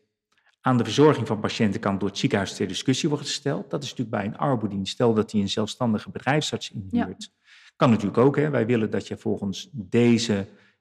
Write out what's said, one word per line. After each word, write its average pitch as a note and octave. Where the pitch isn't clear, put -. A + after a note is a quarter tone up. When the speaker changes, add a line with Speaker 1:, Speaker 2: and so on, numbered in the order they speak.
Speaker 1:
aan B2+
de A#2
verzorging A#2+
van G#2
patiënten G#2
kan G2
door G2+
het -
ziekenhuis G2+
ter G2+
discussie C3
worden C#3+
gesteld. -
Dat D#3
is B2+
natuurlijk A2+
bij G2+
een A2
arbodienst. G#2+
Stel A#2
dat G#2+
hij G#2+
een G2
zelfstandige G#2+
bedrijfsarts -
inhuurt. B2+
Speaker 2:
Ja. -
Speaker 1:
Kan C#3+
natuurlijk G#2
ook, C#3
hè. D3
Wij A#2
willen A2+
dat G2+
je G2
volgens G2+
deze A2+